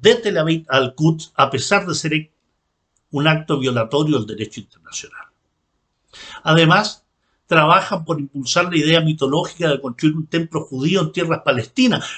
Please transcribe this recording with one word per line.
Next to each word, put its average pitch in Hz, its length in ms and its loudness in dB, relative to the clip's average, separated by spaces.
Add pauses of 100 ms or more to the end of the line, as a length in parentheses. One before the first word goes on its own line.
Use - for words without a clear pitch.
de 220 140 6
Tel 202 240 -2
Aviv 160 320 0
a 131 80 2
Al-Quds, 156 560 0
a 139 160 2
pesar 196 360 0
de 170 80 -4
ser 156 360 -4 (840)
un 143 140 0
acto 156 320 0
violatorio 131 600 0
del 107 180 -8
derecho 107 240 -10
internacional. - 680 -18 (1160)
Además, 165 600 2 (420)
trabajan 170 580 2
por 160 160 -4
impulsar 139 500 -4
la 175 60 -2
idea 160 240 4
mitológica 156 680 0
de 139 120 0
construir 135 340 0
un 156 140 -6
templo 165 360 -4
judío 156 360 -2
en 156 100 -2
tierras 165 340 -4
palestinas, 143 600 0 (120)